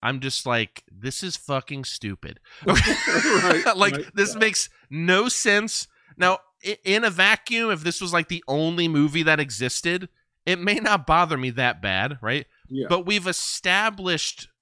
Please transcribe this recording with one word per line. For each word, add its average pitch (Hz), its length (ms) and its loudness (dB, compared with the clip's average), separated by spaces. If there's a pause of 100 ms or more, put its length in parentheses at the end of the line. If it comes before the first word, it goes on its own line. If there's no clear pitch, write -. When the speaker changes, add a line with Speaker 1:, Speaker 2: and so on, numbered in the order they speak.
Speaker 1:
I'm 131 160 -2
just 131 260 -6
like, 117 460 -2
"This 110 320 -10
is 180 140 -8
fucking 135 480 -8
stupid." - 600 -10
<laughs> - 80 -20
Speaker 2:
<laughs> - 140 -20
Right, 185 960 2 (140)
Speaker 1:
Like, 185 180 4
Speaker 2:
right, 151 180 -8
Speaker 1:
this 202 200 0
Speaker 2:
yeah. 214 60 -8
Speaker 1:
makes 220 300 2 (200)
no 180 400 2
sense. 208 580 0 (300)
Now, 180 220 2 (260)
i-, 196 180 -6
in 214 220 2
a 220 40 4
vacuum, 214 640 2
if 165 100 -2
this 165 200 -4
was, 180 100 -6
like, 170 160 0
the 170 220 -8
only 165 400 0
movie 151 340 2
that 156 160 4
existed, 143 680 -4 (360)
it 180 140 0
may 202 160 0
not 208 320 0
bother 160 300 2
me 131 140 -2
that 123 300 -2
bad, 101 400 -2
right? 123 240 -4 (220)
Speaker 2:
Yeah. 131 220 -6
Speaker 1:
But 175 160 2
we've 196 200 0
established, 185 1200 -2 (120)